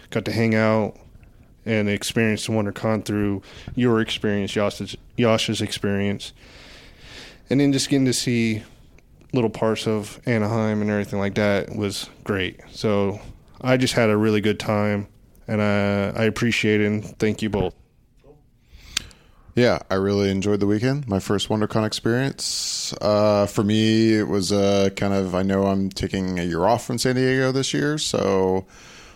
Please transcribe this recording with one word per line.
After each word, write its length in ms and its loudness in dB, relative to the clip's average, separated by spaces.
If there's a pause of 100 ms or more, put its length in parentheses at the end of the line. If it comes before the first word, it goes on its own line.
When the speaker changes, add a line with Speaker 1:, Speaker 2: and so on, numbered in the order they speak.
(120)
Speaker 1:
Got 140 -4
to 60 -4
hang 220 2
out 440 2 (680)
and 240 0
experience 560 0
the 80 -4
WonderCon 520 -2
through 360 -2 (320)
your 280 2
experience, 540 -2
Yasha's, 400 -2 (220)
Yasha's 440 2
experience. 680 -4 (1160)
And 100 2
then 140 4
just 160 -2
getting 160 4
to 80 2
see 500 -2 (720)
little 160 2
parts 380 -2
of 380 -4
Anaheim 560 0
and 100 -2
everything 280 -2
like 160 -2
that 400 0
was 340 -4 (140)
great. 360 -4 (120)
So 480 0 (420)
I 160 4
just 160 0
had 160 4
a 80 4
really 240 2
good 180 0
time, 480 -2 (400)
and 140 -2
I, 540 0
I 100 0
appreciate 560 2
it, 40 2
and 180 0 (140)
thank 240 0
you 80 -2
both. 240 -2 (1800)
Speaker 2:
Yeah, 240 4 (100)
I 60 0
really 340 2
enjoyed 300 0
the 80 2
weekend, 400 0
my 120 0
first 300 -2
WonderCon 360 0
experience. 1160 -4
Uh, 440 4
for 180 0
me, 520 4
it 120 2
was, 240 -2
uh, 440 2
kind 180 -2
of, 220 0
I 80 0
know 240 2
I'm 220 0
taking 500 -4
a 40 -2
year 220 0
off 200 2
from 120 -4
San 180 0
Diego 360 2
this 220 -2
year, 260 0
so 680 0 (500)